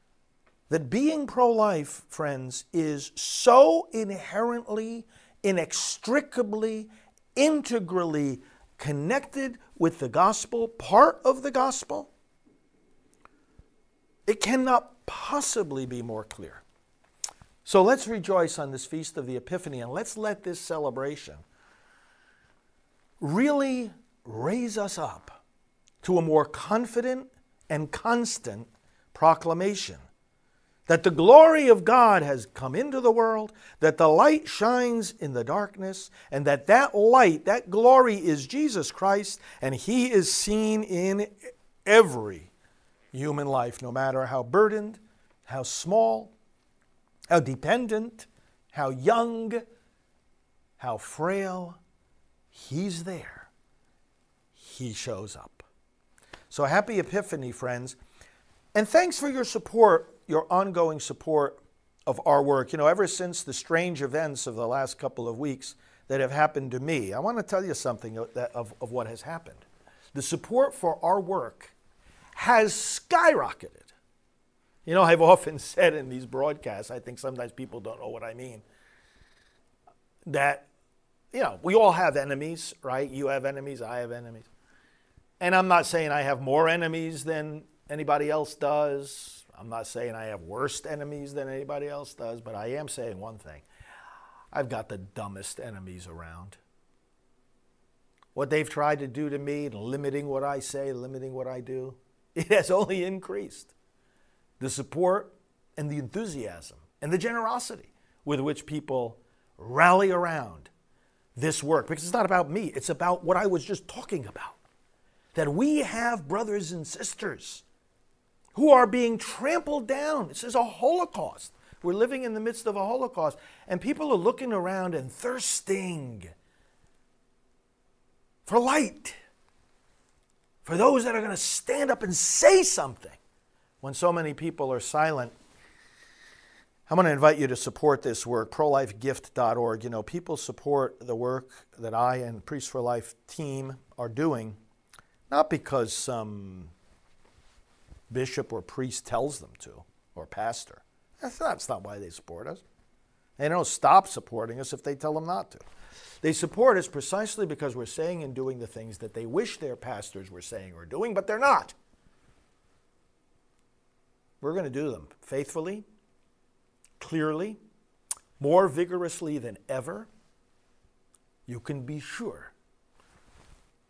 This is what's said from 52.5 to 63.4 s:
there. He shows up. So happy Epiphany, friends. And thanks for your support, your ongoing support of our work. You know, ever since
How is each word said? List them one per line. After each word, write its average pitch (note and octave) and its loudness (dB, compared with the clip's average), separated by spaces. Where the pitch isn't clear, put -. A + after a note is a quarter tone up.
there. - -14
He - -12
shows G#2 -10
up. - -20
So - -2
happy G3+ 2
Epiphany, E3 -4
friends. B2 -8
And G#3+ 2
thanks F4 4
for C#4+ -4
your C4 -2
support, G#3 4
your D#3+ 2
ongoing F3 2
support C#3+ 0
of C3+ -2
our C#3+ 6
work. C#3 2
You D#3+ -4
know, D3 4
ever F3+ 4
since F3 -6